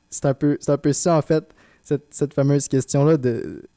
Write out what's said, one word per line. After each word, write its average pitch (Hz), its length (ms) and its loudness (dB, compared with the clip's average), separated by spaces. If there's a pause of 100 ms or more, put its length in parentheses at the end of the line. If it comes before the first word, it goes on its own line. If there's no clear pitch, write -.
(120)
c'est - 120 -10
un 139 100 2
peu, 143 260 0
c'est - 120 -2
un 143 60 0
peu 147 140 0
ça, 170 240 0
en 147 60 2
fait, 156 220 0 (400)
cette, 143 260 -4
cette - 240 -4
fameuse 139 340 2
question-là 143 480 2
de 117 460 -4 (140)